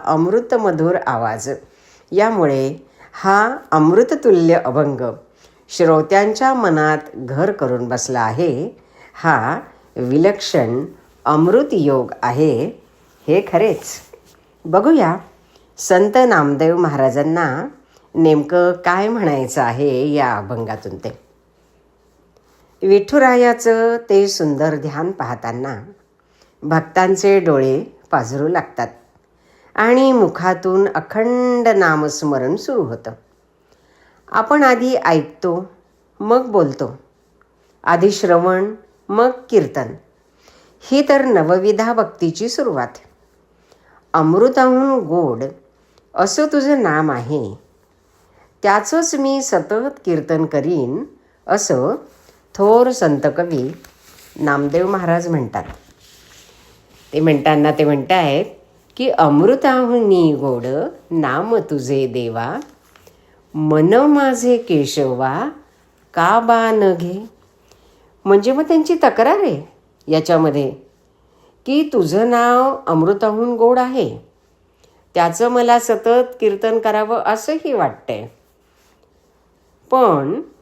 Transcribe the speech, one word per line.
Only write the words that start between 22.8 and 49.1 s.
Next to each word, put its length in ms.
विठुरायाचं 1120
ते 180
सुंदर 480
ध्यान 340
पाहताना 720
भक्तांचे 800
डोळे 440
पाझरू 380
लागतात 400
आणि 380
मुखातून 800
अखंड 760
नामस्मरण 880
सुरू 260
होतं. 300
आपण 340
आधी 320
ऐकतो, 800
मग 260
बोलतो, 500
आधी 260
श्रवण, 640
मग 220
कीर्तन, 440
ही 180
तर 160
नवविधा 680
भक्तीची 560
सुरुवात. 500
अमृताहून 840
गोड 460
असं 320
तुझं 360
नाम 280
आहे, 440
त्याचंच 520